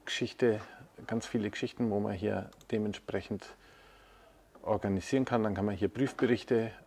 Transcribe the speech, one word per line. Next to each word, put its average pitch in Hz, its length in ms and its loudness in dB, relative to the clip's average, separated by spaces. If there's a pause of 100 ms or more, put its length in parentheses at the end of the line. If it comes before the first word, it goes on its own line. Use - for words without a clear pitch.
Geschichte, 113 560 0 (460)
ganz 113 180 -2
viele 107 240 -2
Geschichten, 120 400 -2
wo 101 100 2
man 104 140 0
hier 98 380 -2 (200)
dementsprechend 117 760 -2 (1160)
organisieren 104 640 2
kann. 120 180 2
Dann 104 100 2
kann 98 120 0
man 104 100 0
hier 101 140 0
Prüfberichte, 120 800 2 (160)